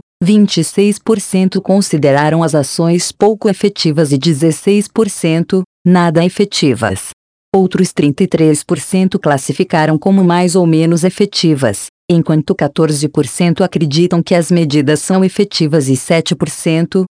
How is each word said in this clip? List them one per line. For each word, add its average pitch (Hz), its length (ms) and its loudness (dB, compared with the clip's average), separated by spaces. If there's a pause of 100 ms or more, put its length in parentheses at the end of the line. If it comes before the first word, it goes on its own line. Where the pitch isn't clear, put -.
(220)
vinte 208 360 2
e 165 60 0
seis 202 360 0
por 220 200 -2
cento 185 420 -2
consideraram 156 800 2
as 151 100 -2
ações 165 580 -2
pouco 208 380 0
efetivas 165 640 0
e 143 60 2
dezesseis 165 720 0
por 220 220 -2
cento, 170 540 -2 (220)
nada 170 380 2
efetivas. 131 880 -2 (440)
Outros 185 380 0
trinta 147 320 0
e 180 40 2
três 156 360 0
por 170 160 -4
cento 185 400 -2
classificaram 156 760 0
como 196 260 2
mais 175 320 2
ou 185 100 2
menos 165 380 2
efetivas, 160 840 -2 (220)
enquanto 160 460 0
quatorze 151 540 -2
por 143 180 -2
cento 175 340 -2
acreditam 170 600 0
que - 100 -2
as 170 160 0
medidas 151 520 0
são 190 200 0
efetivas 170 680 0
e 131 80 2
sete 165 360 -2
por 151 160 -4
cento, 170 640 -2